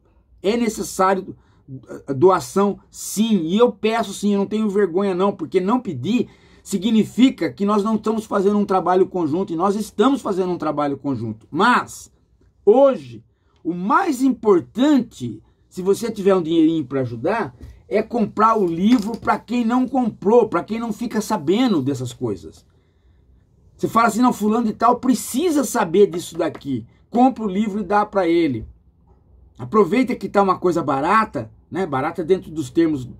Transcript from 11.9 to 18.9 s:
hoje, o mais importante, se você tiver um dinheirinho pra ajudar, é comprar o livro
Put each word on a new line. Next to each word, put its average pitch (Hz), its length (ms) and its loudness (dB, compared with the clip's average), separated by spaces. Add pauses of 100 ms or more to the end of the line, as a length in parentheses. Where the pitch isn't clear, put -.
hoje, 202 600 4 (400)
o 160 80 -4
mais 254 500 0
importante, 240 1200 0 (260)
se - 140 -12
você 196 280 0
tiver 196 240 2
um 185 80 2
dinheirinho 160 420 2
pra 135 180 -4
ajudar, 127 520 -4 (340)
é 202 140 0
comprar 226 560 0
o 196 80 2
livro 202 500 2